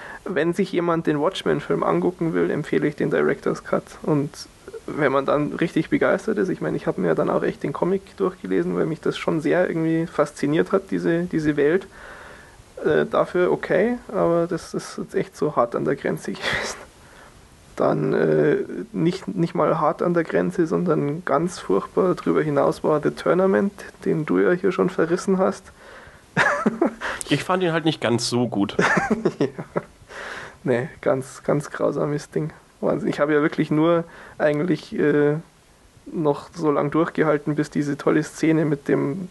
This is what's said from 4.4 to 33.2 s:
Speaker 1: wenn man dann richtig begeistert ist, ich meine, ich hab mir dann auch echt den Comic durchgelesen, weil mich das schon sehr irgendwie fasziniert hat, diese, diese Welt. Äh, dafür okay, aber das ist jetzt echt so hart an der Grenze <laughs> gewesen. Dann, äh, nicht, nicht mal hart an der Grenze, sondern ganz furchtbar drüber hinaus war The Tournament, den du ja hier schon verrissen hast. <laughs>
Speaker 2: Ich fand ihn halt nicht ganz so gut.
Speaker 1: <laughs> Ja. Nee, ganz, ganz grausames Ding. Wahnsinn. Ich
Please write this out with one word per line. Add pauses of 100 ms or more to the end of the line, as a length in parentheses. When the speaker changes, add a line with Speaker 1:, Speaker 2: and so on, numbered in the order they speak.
Speaker 1:
wenn
man
dann
richtig
begeistert
ist,
ich
meine,
ich
hab
mir
dann
auch
echt
den
Comic
durchgelesen,
weil
mich
das
schon
sehr
irgendwie
fasziniert
hat,
diese,
diese
Welt. (960)
Äh,
dafür
okay, (160)
aber
das
ist
jetzt
echt
so
hart
an
der
Grenze
<laughs>
gewesen. (880)
Dann,
äh, (380)
nicht,
nicht
mal
hart
an
der
Grenze,
sondern
ganz
furchtbar
drüber
hinaus
war
The
Tournament, (220)
den
du
ja
hier
schon
verrissen
hast. (720)
<laughs> (840)
Speaker 2:
Ich
fand
ihn
halt
nicht
ganz
so
gut. (300)
Speaker 1:
<laughs>
Ja. (1160)
Nee, (140)
ganz,
ganz
grausames
Ding. (300)
Wahnsinn.
Ich